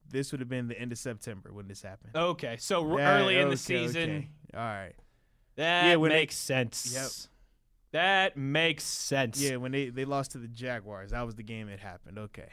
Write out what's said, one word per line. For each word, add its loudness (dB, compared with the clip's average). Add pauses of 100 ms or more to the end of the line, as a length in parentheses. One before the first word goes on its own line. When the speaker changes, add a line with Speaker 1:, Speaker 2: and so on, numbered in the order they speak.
Speaker 1:
This -2
would -6
have -6
been -4
the -8
end -6
of -8
September -10
when -12
this -14
happened. -16
Speaker 2:
Okay, 0
so 0
r-, 2
Speaker 1:
That, 6
Speaker 2:
early 4
in 6
the 2
Speaker 1:
okay, 0
Speaker 2:
season. 0
Speaker 1:
okay. -4 (260)
All -6
right. -6 (640)
Speaker 2:
That 4
Speaker 1:
Yeah, 8
when 6
they 6
Speaker 2:
makes 2
sense. -2
Speaker 1:
Yep. -6 (640)
Speaker 2:
That 4
makes 2
sense. 0
Speaker 1:
Yeah, 0
when -4
they, 0
they -4
lost -2
to -12
the -10
Jaguars. -8
That -2
was -6
the -12
game -8
it -12
happened. -14
Okay. -12